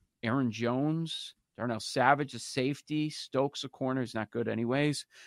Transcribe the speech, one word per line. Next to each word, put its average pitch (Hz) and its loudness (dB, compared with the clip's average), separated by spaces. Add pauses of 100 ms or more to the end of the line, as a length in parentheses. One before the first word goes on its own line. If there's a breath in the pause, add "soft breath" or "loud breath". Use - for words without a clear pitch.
(220)
Aaron 120 2
Jones, 139 0 (240)
Darnell 113 -2
Savage, 135 4
a 117 -8
safety, 147 -2
Stokes, - -2
a 135 -8
corner, 131 -2
is 113 -8
not 110 -4
good 117 -2
anyways. 123 0 (200 loud breath)